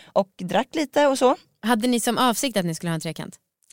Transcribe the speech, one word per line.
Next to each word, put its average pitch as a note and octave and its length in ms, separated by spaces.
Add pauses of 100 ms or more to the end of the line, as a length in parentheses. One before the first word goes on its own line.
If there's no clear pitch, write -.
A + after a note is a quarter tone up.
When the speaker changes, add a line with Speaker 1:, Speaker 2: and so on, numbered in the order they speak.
(140)
Speaker 1:
och G3 160 (140)
drack F3+ 320
lite D4 320
och C4+ 100
så. C4 180 (260)
Speaker 2:
Hade A3+ 260
ni A#3+ 120
som A#3 180
avsikt B3 400
att F3+ 80
ni E3 100
skulle E3+ 140
ha E3 60
en D#3 60
trekant? D#3 340 (380)